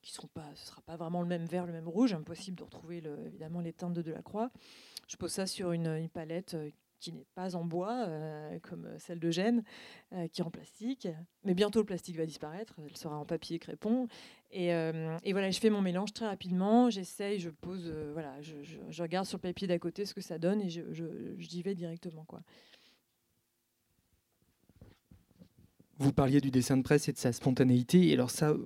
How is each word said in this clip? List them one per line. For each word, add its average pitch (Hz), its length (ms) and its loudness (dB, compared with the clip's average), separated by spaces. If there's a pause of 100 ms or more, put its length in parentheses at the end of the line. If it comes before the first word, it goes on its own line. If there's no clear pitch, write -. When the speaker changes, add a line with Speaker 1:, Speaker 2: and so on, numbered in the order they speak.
Speaker 1:
qui - 100 -16
seront - 160 -14
pas, 156 260 -14
ce - 140 -18
sera - 140 -20
pas 165 140 -12
vraiment 170 260 -2
le 175 60 -2
même 170 180 -2
vert, 175 200 -2
le 170 60 -8
même 165 160 -8
rouge, 214 260 4
impossible 160 440 -8
de - 60 -14
retrouver 170 360 -12
le, 151 260 -8
évidemment 165 340 -8
les 165 120 -4
teintes 175 220 -4
de 170 80 -2
Delacroix. 202 480 -6 (580)
Je - 80 -10
pose 170 160 -6
ça 190 140 -2
sur 185 260 -2
une, 165 160 0
une 160 200 -2
palette, 170 460 -6
euh, 151 160 -4 (300)
qui 170 120 -10
n'est - 220 -14
pas 180 220 -4
en 170 80 -2
bois, 190 440 -2
euh, 156 520 -8
comme 165 260 -14 (120)
celle 170 220 -10
d'Eugène, 185 420 2 (500)
euh, 170 160 -4
qui - 140 -4
est - 20 2
en 170 60 -4
plastique. - 580 -8 (360)
Mais 190 100 4
bientôt, 208 240 4
le 208 80 4
plastique 175 320 -6
va 160 80 0
disparaître, 160 480 -10 (120)
elle - 100 -14
sera 156 200 -6
en 151 80 -6
papier 165 340 -4
crépon. 226 480 0 (440)
Et, 175 240 2
euh, 160 500 0
et 196 80 0
voilà, 190 180 2
je 185 100 0
fais 220 100 8
mon 208 100 4
mélange 190 320 0
très 226 140 -4
rapidement, 202 640 4
j'essaye, 202 500 -4
je 170 80 -6
pose, 175 380 -8
euh, 156 260 -6
voilà, 147 300 -8
je, 156 200 -14
je, 151 140 -14 (140)
je 165 120 -6
regarde 175 240 0
sur 190 120 -6
le - 40 -8
papier 180 240 -4
d'à 175 120 4
côté 175 260 -4
ce 196 80 -8
que 196 80 -10
ça 165 180 -8
donne 190 220 4
et 190 80 -2
je, 165 140 -6 (100)
je, 160 120 -6 (340)
j'y 170 240 -8
vais 196 120 -2
directement, 165 520 -8
quoi. - 160 -16 (3500)
Speaker 2:
Vous 139 140 6
parliez 139 280 6
du 135 100 0
dessin 127 260 4
de 131 60 4
presse 147 260 4
et - 40 -2
de - 60 -6
sa 123 140 2
spontanéité. 127 760 8
Et 147 60 8
alors 123 160 2
ça 151 240 4 (120)